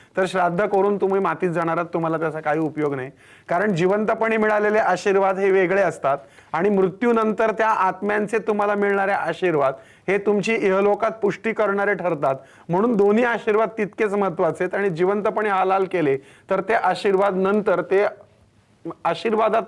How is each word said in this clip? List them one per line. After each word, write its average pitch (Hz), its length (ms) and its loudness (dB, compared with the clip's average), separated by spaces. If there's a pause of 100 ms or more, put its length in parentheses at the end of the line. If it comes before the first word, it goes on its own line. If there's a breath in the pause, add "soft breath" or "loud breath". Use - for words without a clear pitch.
(180 loud breath)
तर 190 100 2
श्राद्ध 180 380 0
करून 202 320 2
तुम्ही 196 240 0
मातीत 175 280 -2
जाणार 165 280 -2
आहात, 170 160 -2
तुम्हाला 165 240 -2
त्याचा 156 220 -4
काही 151 200 -2
उपयोग 147 360 -2
नाही. 131 160 -8 (380 loud breath)
कारण 185 260 0
जिवंतपणे 214 600 0
मिळालेले 214 420 2
आशीर्वाद 190 580 2
हे 196 140 2
वेगळे 190 300 2
असतात 143 360 0 (360 loud breath)
आणि 175 160 0
मृत्यूनंतर 220 800 2
त्या 220 180 0
आत्म्यांचे 208 680 -2
तुम्हाला 208 380 0
मिळणारे 202 360 0
आशीर्वाद 156 600 0 (340 loud breath)
हे 196 100 2
तुमची 208 380 0
इहलोकात 202 560 0
पुष्टी 220 420 -4
करणारे 202 400 0
ठरतात. 156 420 -2 (340 loud breath)
म्हणून 214 260 0
दोन्ही 208 280 4
आशीर्वाद 220 540 0
तितकेच 208 360 -2
महत्त्वाचे 180 500 -2
आहेत 180 120 -4
आणि 202 140 0
जिवंतपणे 208 600 0
हालहाल 190 360 0
केले 156 320 0 (320 loud breath)
तर 190 120 0
ते 208 120 -2
आशीर्वाद 196 640 0
नंतर 190 460 0
ते 190 240 2 (1000)
आशीर्वादात 214 640 0